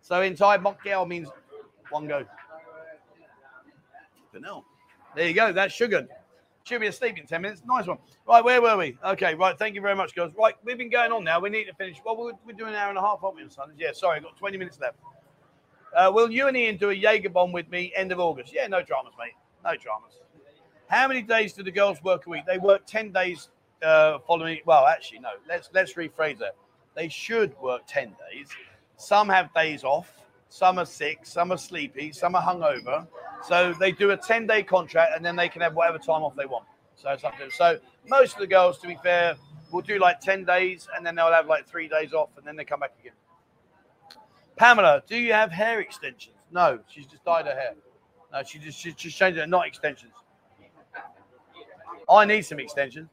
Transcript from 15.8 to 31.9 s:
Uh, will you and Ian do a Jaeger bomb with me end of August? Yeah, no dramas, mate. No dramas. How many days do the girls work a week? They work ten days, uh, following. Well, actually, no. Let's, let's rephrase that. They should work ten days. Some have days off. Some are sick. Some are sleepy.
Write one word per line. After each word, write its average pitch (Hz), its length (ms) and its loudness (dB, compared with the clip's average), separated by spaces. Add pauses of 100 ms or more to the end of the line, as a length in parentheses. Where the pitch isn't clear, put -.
Uh, 185 180 6
will 226 160 4
you 254 200 0
and 262 80 0
Ian 226 200 0
do 202 140 -2
a 196 40 0
Jaeger 202 340 2
bomb 180 240 0
with 170 180 -8
me 180 240 -8
end 190 160 -4
of 180 80 -4
August? 147 340 -4
Yeah, - 140 -2
no 190 160 -2
dramas, 131 340 -6
mate. 117 180 -12 (300)
No - 120 -4
dramas. 110 380 -10 (760)
How 247 180 4
many 262 160 -2
days 220 300 0
do 196 100 -16
the 190 80 -8
girls 190 320 0
work 180 240 0
a 175 40 -14
week? 156 160 -10
They 185 120 -2
work 196 260 4
ten 214 280 -8
days, 180 380 -4 (320)
uh, 156 440 6
following. 165 380 -2
Well, 151 220 6
actually, 143 340 -2
no. 123 100 -12 (180)
Let's, 170 240 -8
let's 190 220 0
rephrase 156 440 -6
that. 101 180 -8 (380)
They 165 140 -8
should 208 500 -4
work 123 280 -6
ten 120 280 -6 (160)
days. 139 180 -18 (480)
Some 208 320 2
have 185 260 2
days 156 300 -2
off. 147 280 -2 (360)
Some 185 300 2
are 170 80 -4
sick. 151 360 -8
Some 175 300 -4
are 175 60 -4
sleepy. 151 540 -10